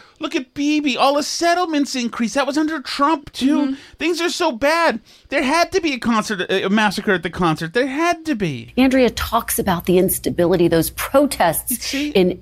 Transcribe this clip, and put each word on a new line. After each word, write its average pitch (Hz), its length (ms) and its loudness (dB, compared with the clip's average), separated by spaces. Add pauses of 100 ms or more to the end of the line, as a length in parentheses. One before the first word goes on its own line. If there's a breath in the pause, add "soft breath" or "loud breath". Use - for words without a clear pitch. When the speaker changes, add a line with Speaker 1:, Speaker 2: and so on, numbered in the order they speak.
(200 loud breath)
Speaker 1:
Look 320 160 -6
at 277 180 -6
Bibi. 294 420 0
All 277 200 2
the 294 80 0
settlements 330 720 0
increased. 233 400 -4
That 269 100 0
was 269 140 -2
under 311 200 -2
Trump, 285 520 -2
too. 262 260 2
Speaker 2:
Mm-hmm. 277 160 0 (240 loud breath)
Speaker 1:
Things 320 240 -2
are 339 80 0
so 320 220 0
bad. 285 480 0 (300 soft breath)
There 277 120 0
had 330 300 2
to 370 100 0
be 302 120 0
a 254 40 -4
concert, 220 540 -2
a 190 180 0
massacre 208 440 2
at 175 100 -2
the 180 80 -6
concert. 165 420 -2
There 254 140 0
had 330 380 -2
to 302 100 -2
be. 143 420 -6
Speaker 3:
Andrea 254 320 4
talks - 480 -4
about 190 280 -2
the 180 120 4
instability, 175 680 2
those 165 240 2
protests - 800 0
Speaker 1:
You 233 60 -4
see? 285 320 -4
Speaker 3:
in 185 320 2